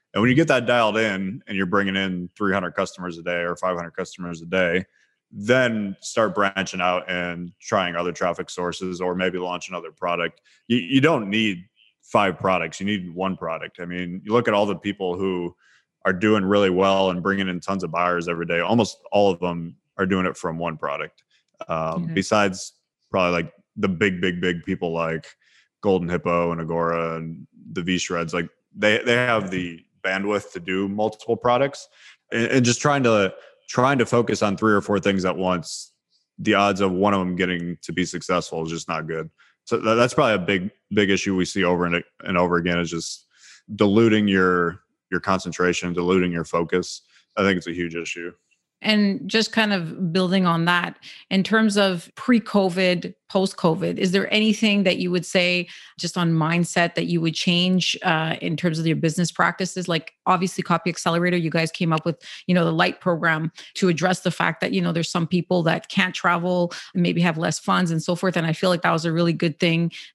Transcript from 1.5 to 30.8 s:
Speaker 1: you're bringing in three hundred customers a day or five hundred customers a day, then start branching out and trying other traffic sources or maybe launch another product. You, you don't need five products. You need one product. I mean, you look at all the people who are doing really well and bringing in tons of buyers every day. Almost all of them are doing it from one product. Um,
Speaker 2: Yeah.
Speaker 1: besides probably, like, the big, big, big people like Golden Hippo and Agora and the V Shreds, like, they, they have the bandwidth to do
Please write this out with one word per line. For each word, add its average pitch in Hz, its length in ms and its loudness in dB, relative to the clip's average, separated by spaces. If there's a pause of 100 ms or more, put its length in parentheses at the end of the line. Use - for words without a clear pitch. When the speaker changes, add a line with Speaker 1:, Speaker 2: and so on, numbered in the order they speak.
Speaker 1:
you're 95 100 0
bringing 98 300 0
in 92 400 -4
three 95 180 0
hundred 90 180 -2
customers 90 460 -6
a 82 40 -16
day 87 200 -4
or 85 140 -4
five 92 200 -2
hundred 85 200 -8
customers 87 460 -8
a 85 40 -14
day, 92 380 0 (480)
then 110 680 0
start 107 340 0
branching 98 460 -2
out 90 300 0
and 87 500 -6
trying 90 360 0
other 87 160 -2
traffic 87 360 -4
sources 90 520 -6
or 90 140 -2
maybe 92 240 -2
launch 90 300 -6
another 85 220 -10
product. 85 500 -4 (280)
You, 120 100 2
you 110 220 0
don't 135 280 2
need 101 360 -2 (380)
five 98 360 0
products. 87 420 -2
You 95 60 -6
need 92 280 -4
one 92 220 -4
product. 82 440 -10
I 87 40 -10
mean, 87 400 -8
you 104 80 -6
look 117 160 2
at 107 60 4
all 104 100 4
the 98 120 0
people 95 420 -4
who 90 360 -4 (500)
are 95 80 2
doing 104 320 2
really 101 260 4
well 95 400 4
and 90 120 -4
bringing 98 260 0
in 90 120 -6
tons 95 240 -4
of 82 60 -6
buyers 87 380 0
every 85 180 -4
day. 85 140 0
Almost 101 380 2 (140)
all 101 180 4
of 85 100 -2
them 85 360 -6 (220)
are 98 80 0
doing 92 180 2
it 92 120 -2
from 82 200 -6
one 82 220 -6
product. 76 460 -8 (440)
Um, 85 400 -4
Speaker 2:
Yeah. - 60 -6
Speaker 1:
besides 98 580 0 (380)
probably, 90 220 2
like, 85 200 -2 (240)
the 101 120 0
big, 92 320 0
big, 90 200 -2
big 87 240 -2
people 90 280 -4
like 82 340 -4 (600)
Golden 90 220 2
Hippo 87 440 0
and 82 80 -6
Agora 82 560 -2
and 82 300 -10 (260)
the 87 100 -6
V 90 160 0
Shreds, 85 360 -4
like, 85 140 -2 (260)
they, 107 320 2
they 120 80 4
have 117 360 0
the 90 160 -4 (380)
bandwidth 98 480 -2
to 92 80 -12
do 95 280 -2